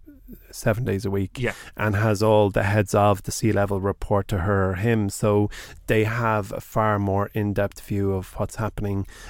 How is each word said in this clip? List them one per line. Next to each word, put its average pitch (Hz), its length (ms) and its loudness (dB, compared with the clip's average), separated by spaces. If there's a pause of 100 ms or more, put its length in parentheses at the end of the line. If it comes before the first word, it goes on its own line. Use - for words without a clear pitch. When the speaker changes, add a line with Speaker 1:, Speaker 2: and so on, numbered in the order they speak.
(520)
Speaker 1:
seven 113 320 -2
days 101 220 -2
a 101 60 -2
week, 98 280 -4
Speaker 2:
Yeah. 117 140 -2 (220)
Speaker 1:
and 104 200 0
has 107 280 2
all 107 260 6
the 104 140 0
heads 101 320 2
of 101 280 4
the - 80 -8
C-level 101 500 0
report 98 480 -2
to 101 100 0
her 95 320 2
or - 40 -2
him, 107 340 2
so 104 400 2 (380)
they 110 180 2
have 110 460 -2
a - 100 -8
far 107 360 0
more 101 380 0
in-depth 101 460 -2
view 101 320 -2
of 92 260 -6
what's 101 160 -6
happening 101 500 -4 (240)